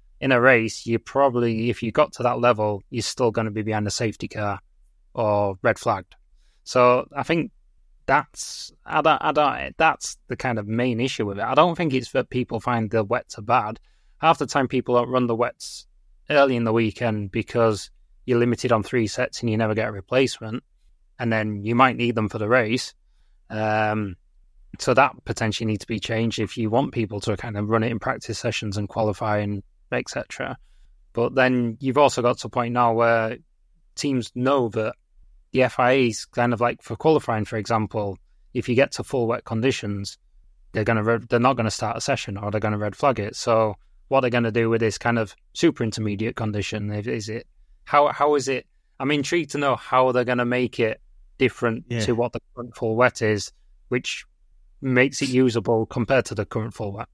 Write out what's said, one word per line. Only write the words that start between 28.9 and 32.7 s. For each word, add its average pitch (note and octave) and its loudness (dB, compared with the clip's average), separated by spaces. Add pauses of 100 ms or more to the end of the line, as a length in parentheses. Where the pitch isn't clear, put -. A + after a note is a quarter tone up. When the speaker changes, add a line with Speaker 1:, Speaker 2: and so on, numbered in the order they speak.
Speaker 1:
et B2 -4
cetera. C3 -10 (560)
But A#2 0
then B2+ 2
you've C3 -2
also C3+ 6
got A#2+ 2
to - -10
a - -16
point A#2+ -4